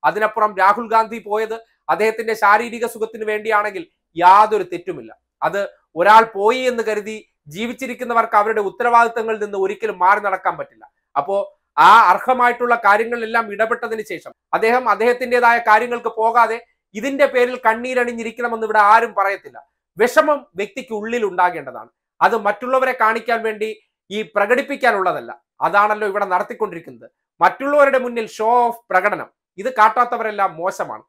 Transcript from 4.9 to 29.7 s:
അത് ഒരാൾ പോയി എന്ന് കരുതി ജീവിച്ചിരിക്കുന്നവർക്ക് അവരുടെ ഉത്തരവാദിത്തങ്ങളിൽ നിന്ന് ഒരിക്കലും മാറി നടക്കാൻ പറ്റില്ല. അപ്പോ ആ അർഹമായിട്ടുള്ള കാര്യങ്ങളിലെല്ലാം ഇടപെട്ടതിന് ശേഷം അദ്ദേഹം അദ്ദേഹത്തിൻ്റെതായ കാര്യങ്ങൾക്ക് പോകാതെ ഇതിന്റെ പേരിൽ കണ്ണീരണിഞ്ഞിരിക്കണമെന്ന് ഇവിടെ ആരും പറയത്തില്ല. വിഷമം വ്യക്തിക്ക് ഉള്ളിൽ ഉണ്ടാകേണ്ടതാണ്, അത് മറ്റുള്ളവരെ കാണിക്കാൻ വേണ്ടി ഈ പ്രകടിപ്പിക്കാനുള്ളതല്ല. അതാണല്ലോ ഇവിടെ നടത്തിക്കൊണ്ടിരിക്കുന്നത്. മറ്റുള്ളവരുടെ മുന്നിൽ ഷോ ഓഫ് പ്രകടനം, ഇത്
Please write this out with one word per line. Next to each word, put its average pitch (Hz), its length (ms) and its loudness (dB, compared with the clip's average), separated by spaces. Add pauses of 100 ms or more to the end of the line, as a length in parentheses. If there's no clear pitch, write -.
അത് 165 180 -2 (400)
ഒരാൾ 214 220 8 (120)
പോയി 214 260 0 (100)
എന്ന് 233 180 -6
കരുതി 214 280 -6 (380)
ജീവിച്ചിരിക്കുന്നവർക്ക് 233 880 -2
അവരുടെ 214 280 -2
ഉത്തരവാദിത്തങ്ങളിൽ 233 760 0
നിന്ന് 202 220 -8
ഒരിക്കലും 202 380 -6
മാറി 202 240 4
നടക്കാൻ 185 320 -2
പറ്റില്ല. 110 260 -16 (320)
അപ്പോ 196 200 -2 (500)
ആ 185 40 10 (200)
അർഹമായിട്ടുള്ള 240 640 2 (120)
കാര്യങ്ങളിലെല്ലാം 226 680 0
ഇടപെട്ടതിന് 220 560 -4
ശേഷം 165 220 -12 (240)
അദ്ദേഹം 233 360 2
അദ്ദേഹത്തിൻ്റെതായ 240 680 2 (100)
കാര്യങ്ങൾക്ക് 233 520 0
പോകാതെ 226 380 2 (360)
ഇതിന്റെ 269 380 -2
പേരിൽ 247 240 0 (100)
കണ്ണീരണിഞ്ഞിരിക്കണമെന്ന് 233 1000 -4
ഇവിടെ 214 140 4 (100)
ആരും 226 260 4
പറയത്തില്ല. 196 400 -6 (380)
വിഷമം 285 420 2 (220)
വ്യക്തിക്ക് 220 380 -10
ഉള്ളിൽ 226 320 -4
ഉണ്ടാകേണ്ടതാണ്, 151 600 -4 (300)
അത് 190 160 4 (100)
മറ്റുള്ളവരെ 254 560 -2
കാണിക്കാൻ 233 460 0
വേണ്ടി 214 200 -6 (420)
ഈ 208 100 -6 (140)
പ്രകടിപ്പിക്കാനുള്ളതല്ല. 208 960 -2 (360)
അതാണല്ലോ 208 460 0
ഇവിടെ 196 220 -4
നടത്തിക്കൊണ്ടിരിക്കുന്നത്. 165 720 -8 (320)
മറ്റുള്ളവരുടെ 269 640 2
മുന്നിൽ 233 220 -6 (120)
ഷോ 220 120 0 (180)
ഓഫ് 233 120 -8 (100)
പ്രകടനം, 185 380 -2 (300)
ഇത് 208 200 -4